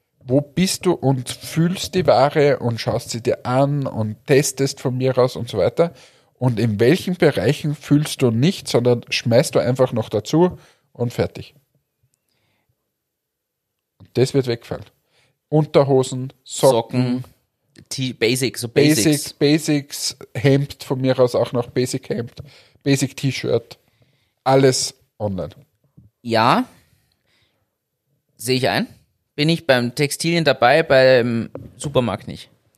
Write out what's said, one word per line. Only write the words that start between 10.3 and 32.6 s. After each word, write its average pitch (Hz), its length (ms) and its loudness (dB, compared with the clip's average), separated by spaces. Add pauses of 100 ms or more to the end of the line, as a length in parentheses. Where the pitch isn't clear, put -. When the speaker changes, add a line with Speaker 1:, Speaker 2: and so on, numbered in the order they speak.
Speaker 1:
und 120 220 -6
fertig. - 400 -6 (2500)
Und - 140 -20
das 131 220 0
wird 127 140 -2
wegfallen. 117 360 -8 (640)
Unterhosen, 135 840 0 (100)
Socken, 123 560 0
Speaker 2:
Socken, 127 240 -2 (640)
T-, 131 240 -6
Basic, 123 460 -2
so 120 100 -6
Speaker 1:
Basic, 151 360 2
Speaker 2:
Basics. 147 300 0
Speaker 1:
Basics, 147 840 -2 (180)
Hemd 139 480 0
von 131 180 -6
mir 131 180 0
aus 123 160 2
auch - 180 0
noch, 120 160 -4
Basic - 400 -4
Hemd, 123 240 -6 (500)
Basic 139 340 0
T-Shirt, 123 640 -4 (640)
alles 135 500 2 (240)
online. 92 320 -6 (720)
Speaker 2:
Ja, 120 420 2 (1700)
sehe 123 200 -2
ich 123 120 0
ein. 135 180 -2 (480)
Bin 147 140 -2
ich 165 180 -2
beim 120 280 2
Textilien 165 500 -2
dabei, 139 380 4
beim 131 680 2 (260)
Supermarkt 127 520 -4
nicht. - 220 -16 (280)